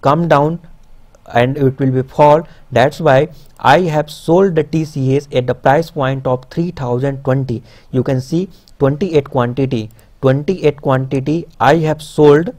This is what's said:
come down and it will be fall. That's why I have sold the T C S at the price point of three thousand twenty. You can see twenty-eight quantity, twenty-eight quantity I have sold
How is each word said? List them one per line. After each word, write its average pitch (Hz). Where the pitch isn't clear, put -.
come 160
down 156
and 127
it 135
will 135
be 127
fall. 151
That's 131
why 151
I 143
have 151
sold 180
the 160
T 160
C 135
S 143
at 127
the 123
price 147
point 135
of 127
three 175
thousand 139
twenty. 131
You 127
can 131
see 170
twenty-eight 147
quantity, 123
twenty-eight 143
quantity 135
I 139
have 156
sold 151